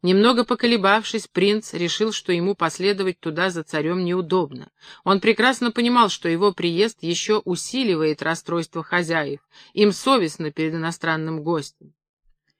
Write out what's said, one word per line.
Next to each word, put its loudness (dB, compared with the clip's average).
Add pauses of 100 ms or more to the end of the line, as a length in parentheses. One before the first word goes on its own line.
Немного 4
поколебавшись, 0
принц 0
решил, -2
что -4
ему 0
последовать -2
туда -2
за -8
царем -2
неудобно. -2 (340)
Он 2
прекрасно 2
понимал, 4
что -6
его 2
приезд -2
еще 0
усиливает -2
расстройство -4
хозяев. -2 (340)
Им 4
совестно 0
перед -4
иностранным -4
гостем. -6 (680)